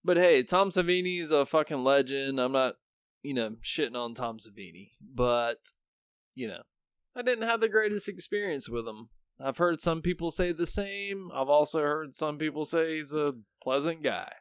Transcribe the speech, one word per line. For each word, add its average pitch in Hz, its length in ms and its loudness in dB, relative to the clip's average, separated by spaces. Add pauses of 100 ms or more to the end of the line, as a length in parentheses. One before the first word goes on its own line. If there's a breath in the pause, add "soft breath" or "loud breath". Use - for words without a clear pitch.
But 175 140 4
hey, 170 260 6
Tom 190 260 2
Savini 180 520 0
is 156 100 -4
a 143 140 6
fucking 151 380 0
legend. 135 560 2
I'm 127 120 2
not, 131 240 2 (460)
you 139 120 -8
know, 113 300 -2
shitting 123 320 -4
on 120 180 -6
Tom 117 240 -6
Savini. 101 540 -18 (100)
But, 120 560 0 (760)
you 123 120 -8
know, 92 140 -10 (540)
I 247 60 -10
didn't 233 260 -2
have 233 140 0
the 220 80 2
greatest 208 400 2
experience 190 580 -4
with 117 200 -4
him. 110 220 -10 (340)
I've 135 140 -2
heard 170 220 2
some 165 220 0
people 170 300 -2
say 180 200 0
the 165 160 -2
same. 196 680 -6
I've 135 160 -2
also 147 300 4
heard 147 360 -2
some 151 220 -4
people 151 280 -4
say 160 320 0
he's 147 160 -8
a 147 200 0 (280)
pleasant 147 420 -2
guy. 101 380 -2